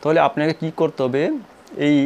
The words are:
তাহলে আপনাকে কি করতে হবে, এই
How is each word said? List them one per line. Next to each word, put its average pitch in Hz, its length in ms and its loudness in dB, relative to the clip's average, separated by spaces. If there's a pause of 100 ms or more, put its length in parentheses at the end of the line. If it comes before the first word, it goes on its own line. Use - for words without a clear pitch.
তাহলে 160 280 2
আপনাকে 151 320 -2
কি 160 80 -4 (120)
করতে 151 260 -2
হবে, 131 160 -2 (640)
এই 147 200 4